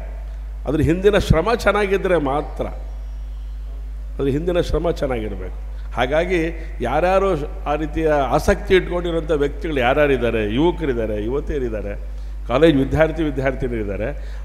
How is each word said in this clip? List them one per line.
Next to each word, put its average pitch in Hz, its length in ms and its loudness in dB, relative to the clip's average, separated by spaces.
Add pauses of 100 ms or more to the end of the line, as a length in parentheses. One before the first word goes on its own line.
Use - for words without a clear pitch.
(680)
ಅದ್ರ 151 140 0
ಹಿಂದಿನ 185 380 4
ಶ್ರಮ 160 360 4
ಚೆನ್ನಾಗಿದ್ದರೆ 196 640 2
ಮಾತ್ರ, 143 480 -2 (1500)
ಅದ್ರ 139 140 0
ಹಿಂದಿನ 170 320 2
ಶ್ರಮ 160 300 2
ಚೆನ್ನಾಗಿರಬೇಕು. 107 800 -4 (240)
ಹಾಗಾಗಿ 160 460 2 (400)
ಯಾರ್ಯಾರು 180 500 4 (360)
ಆ 147 80 0
ರೀತಿಯ 156 360 0
ಆಸಕ್ತಿ 151 640 2
ಇಟ್ಕೊಂಡಿರೋಂಥ 170 560 0
ವ್ಯಕ್ತಿಗಳು 143 500 0
ಯಾರ್ಯಾರಿದ್ದಾರೆ, 117 760 4
ಯುವಕರಿದ್ದಾರೆ, 123 680 0
ಯುವತಿಯರಿದ್ದಾರೆ, 117 680 -4 (540)
ಕಾಲೇಜ್ 147 280 4
ವಿದ್ಯಾರ್ಥಿ 151 460 0
ವಿದ್ಯಾರ್ಥಿನಿಯರಿದ್ದಾರೆ, 131 1200 -4